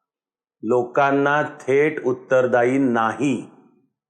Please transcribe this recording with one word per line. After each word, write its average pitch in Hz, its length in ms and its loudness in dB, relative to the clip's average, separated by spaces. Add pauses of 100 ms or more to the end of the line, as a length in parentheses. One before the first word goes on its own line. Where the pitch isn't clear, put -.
(640)
लोकांना 139 800 0
थेट 143 600 -2
उत्तरदायी 127 720 0
नाही. 117 760 -2 (580)